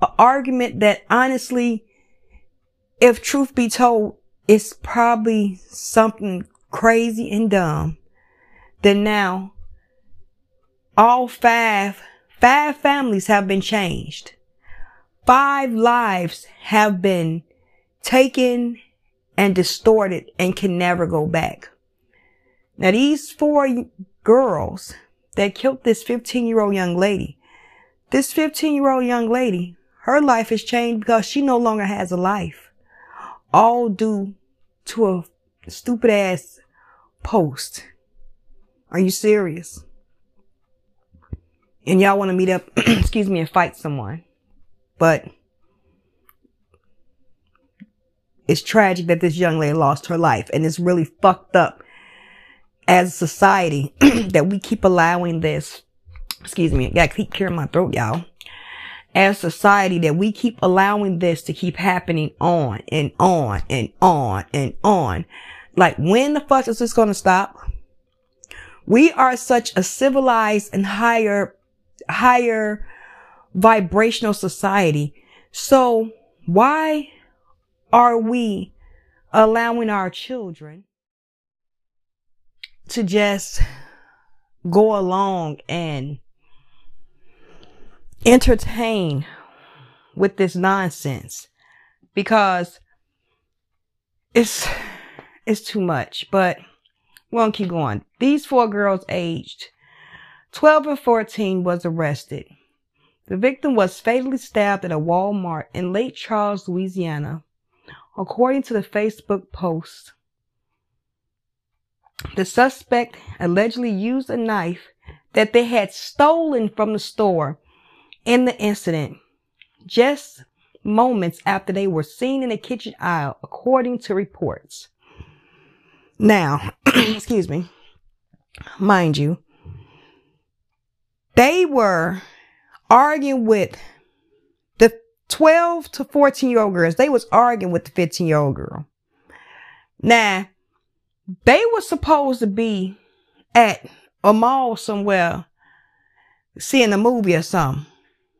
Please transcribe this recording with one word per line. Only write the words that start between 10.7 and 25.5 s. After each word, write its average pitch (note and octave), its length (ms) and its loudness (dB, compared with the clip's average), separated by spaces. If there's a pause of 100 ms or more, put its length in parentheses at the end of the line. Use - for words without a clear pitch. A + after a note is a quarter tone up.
all A#3+ 320 4
five, A3 720 0 (400)
five C#4+ 340 4
families C4 520 -2
have G3+ 200 2
been G3 140 -2
changed. F3 720 -6 (920)
Five C#4 460 2
lives A3 720 0 (200)
have G#3 380 2
been E3+ 420 -2 (580)
taken B3 800 0 (560)
and G3 180 2
distorted F#3+ 840 0
and F#3 200 -2
can F3+ 200 -2
never F3 300 0
go D#3 180 -2
back. - 440 -4 (1080)
Now, F#3 140 2
these C#4+ 400 0
four D4 340 0
y-, B3 200 -2 (400)
girls G#3+ 680 0 (420)
that G3+ 200 -2